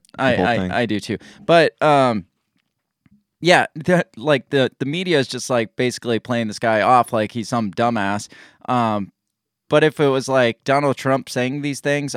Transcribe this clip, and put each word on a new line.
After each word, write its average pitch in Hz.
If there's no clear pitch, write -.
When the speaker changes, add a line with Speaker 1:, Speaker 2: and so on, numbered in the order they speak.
Speaker 1:
the -
Speaker 2:
I, 127
Speaker 1:
whole 92
Speaker 2:
I, 117
Speaker 1:
thing. 92
Speaker 2:
I 120
do 104
too. 98
But, 165
um, 131
yeah, 160
the, 170
like, 135
the, 131
the 139
media 165
is 127
just, -
like, 120
basically 120
playing 117
this 104
guy 110
off 120
like 110
he's 113
some 113
dumbass. 107
Um, 110
but 151
if 156
it 147
was, 135
like, 127
Donald 139
Trump 135
saying 131
these 143
things, 143